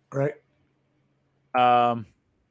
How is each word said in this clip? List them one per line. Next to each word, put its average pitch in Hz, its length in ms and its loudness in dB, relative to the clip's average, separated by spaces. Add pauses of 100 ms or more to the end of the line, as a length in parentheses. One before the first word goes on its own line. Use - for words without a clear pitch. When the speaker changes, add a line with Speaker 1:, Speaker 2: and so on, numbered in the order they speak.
(120)
Speaker 1:
Right. 139 220 -4 (1200)
Speaker 2:
Um, 120 500 2 (440)